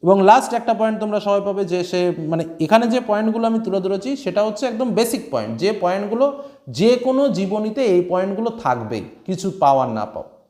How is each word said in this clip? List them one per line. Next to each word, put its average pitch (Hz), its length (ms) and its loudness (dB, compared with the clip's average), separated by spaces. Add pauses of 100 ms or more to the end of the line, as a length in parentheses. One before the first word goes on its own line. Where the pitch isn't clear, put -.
এবং 190 200 6
লাস্ট 240 320 6
একটা 233 200 0
পয়েন্ট 214 260 -2
তোমরা 208 200 -2
সবাই 202 200 0
পাবে 196 240 -2
যে 175 200 -2
সে, 180 340 0
মানে, 165 260 -2 (160)
এখানে 220 260 4
যে 240 200 0
পয়েন্টগুলো 220 400 0
আমি 226 120 0
তুলে 196 220 -2
ধরেছি 196 360 -4
সেটা 202 300 -2
হচ্ছে 214 200 -6
একদম 240 240 -4
বেসিক 214 400 0
পয়েন্ট, 113 280 -4
যে 180 120 0 (100)
পয়েন্টগুলো 208 640 -2 (260)
যে 143 280 2
কোনো 262 320 2
জীবনীতে 214 540 -2
এই 185 260 4
পয়েন্টগুলো 190 420 -2
থাকবেই, 117 540 -4 (220)
কিছু 185 240 -4 (100)
পাও 139 180 6
আর 127 100 2
না 110 180 -4
পাও। - 180 -12 (260)